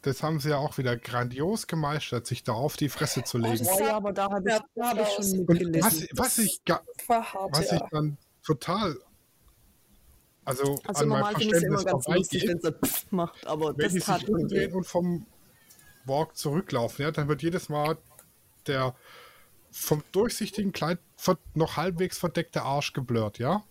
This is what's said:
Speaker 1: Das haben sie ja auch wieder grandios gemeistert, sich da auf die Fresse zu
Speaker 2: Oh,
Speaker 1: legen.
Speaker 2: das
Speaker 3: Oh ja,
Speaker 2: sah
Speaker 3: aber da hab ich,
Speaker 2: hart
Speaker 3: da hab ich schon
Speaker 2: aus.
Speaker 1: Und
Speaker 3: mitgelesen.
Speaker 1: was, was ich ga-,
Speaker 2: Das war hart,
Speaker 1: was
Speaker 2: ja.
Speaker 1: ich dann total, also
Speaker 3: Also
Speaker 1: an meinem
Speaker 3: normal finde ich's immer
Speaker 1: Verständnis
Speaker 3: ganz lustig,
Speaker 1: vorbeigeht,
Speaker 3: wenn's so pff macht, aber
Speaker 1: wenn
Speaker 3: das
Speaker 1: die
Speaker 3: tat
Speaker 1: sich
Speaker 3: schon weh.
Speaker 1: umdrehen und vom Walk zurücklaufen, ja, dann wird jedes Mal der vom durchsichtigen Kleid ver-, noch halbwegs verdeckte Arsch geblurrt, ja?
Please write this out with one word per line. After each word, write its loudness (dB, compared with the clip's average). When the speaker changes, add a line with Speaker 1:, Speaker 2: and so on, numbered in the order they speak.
Speaker 1:
Das -2
haben 0
sie 0
ja 2
auch -2
wieder 2
grandios -2
gemeistert, -2
sich -6
da -2
auf -2
die 0
Fresse -2
zu -2
Speaker 2:
Oh, 2
Speaker 1:
legen. 2
Speaker 2:
das 2
Speaker 3:
Oh 4
ja, 2
Speaker 2:
sah 2
Speaker 3:
aber -2
da 0
hab -2
ich, 2
Speaker 2:
hart 0
Speaker 3:
da -2
hab 0
ich 2
schon 0
Speaker 2:
aus. 2
Speaker 1:
Und -
Speaker 3:
mitgelesen. 4
Speaker 1:
was, 4
was 0
ich 0
ga-, 2
Speaker 2:
Das -14
war 2
hart, -4
Speaker 1:
was 0
Speaker 2:
ja. 4
Speaker 1:
ich 0
dann 0
total, 0
also 0
Speaker 3:
Also -2
Speaker 1:
an 2
meinem 2
Speaker 3:
normal 0
finde 2
ich's 6
immer 2
Speaker 1:
Verständnis -2
Speaker 3:
ganz 0
lustig, 2
Speaker 1:
vorbeigeht, 0
Speaker 3:
wenn's -2
so 0
pff -4
macht, -4
aber -2
Speaker 1:
wenn 2
Speaker 3:
das 2
Speaker 1:
die 2
Speaker 3:
tat 0
Speaker 1:
sich -8
Speaker 3:
schon 2
weh. 2
Speaker 1:
umdrehen 0
und -2
vom 0
Walk -2
zurücklaufen, -2
ja, 2
dann -2
wird 0
jedes -2
Mal 0
der 0
vom 0
durchsichtigen 0
Kleid -2
ver-, 2
noch 2
halbwegs -2
verdeckte -2
Arsch 0
geblurrt, 0
ja? 0